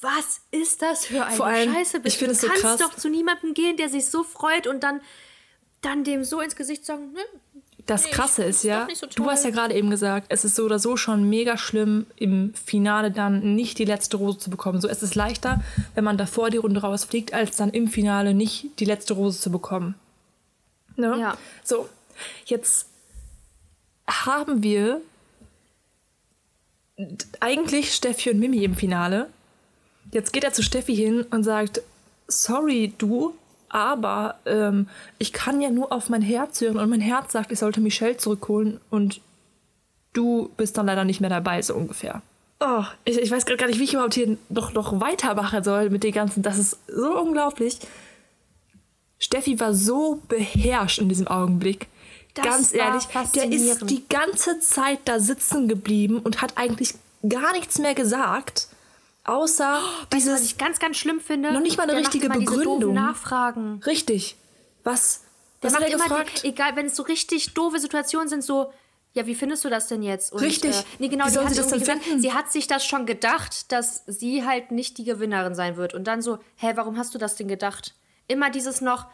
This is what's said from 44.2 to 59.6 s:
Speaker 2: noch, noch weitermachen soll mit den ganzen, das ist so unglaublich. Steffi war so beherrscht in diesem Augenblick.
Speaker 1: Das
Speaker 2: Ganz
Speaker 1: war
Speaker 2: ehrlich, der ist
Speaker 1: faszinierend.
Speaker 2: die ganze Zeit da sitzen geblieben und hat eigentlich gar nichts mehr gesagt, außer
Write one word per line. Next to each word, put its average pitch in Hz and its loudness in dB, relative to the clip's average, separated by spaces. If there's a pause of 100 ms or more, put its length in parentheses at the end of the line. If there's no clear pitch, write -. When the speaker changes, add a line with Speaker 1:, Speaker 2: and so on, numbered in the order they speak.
Speaker 2:
noch, 220 -4
noch 208 0
weitermachen 220 0
soll 202 2
mit 202 0
den 214 2
ganzen, 208 0
das 202 0
ist - 2 (100)
so 320 0
unglaublich. 294 0 (1400)
Steffi 262 0
war 220 2
so 277 2
beherrscht 214 2
in 202 2
diesem 185 2
Augenblick. 180 0 (480)
Speaker 1:
Das 277 -2
Speaker 2:
Ganz 254 4
Speaker 1:
war 240 2
Speaker 2:
ehrlich, 254 2 (320)
der 262 2
ist 240 2
Speaker 1:
faszinierend. 233 2
Speaker 2:
die 254 -2
ganze 330 0
Zeit 269 2
da 233 2
sitzen 254 2
geblieben 208 2
und 226 -2
hat 254 -4
eigentlich 240 -2 (320)
gar 262 2
nichts 349 -2
mehr 294 2
gesagt, 240 0 (560)
außer 285 2